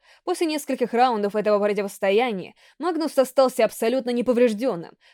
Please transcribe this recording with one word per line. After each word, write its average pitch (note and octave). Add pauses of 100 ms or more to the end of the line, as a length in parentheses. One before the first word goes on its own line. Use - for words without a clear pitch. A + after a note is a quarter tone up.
(240)
После F4
нескольких C#4+
раундов A3+
этого G#3
противостояния G3+ (240)
Магнус D#4+
остался B3+
абсолютно A#3
неповрежденным, A#3+ (160)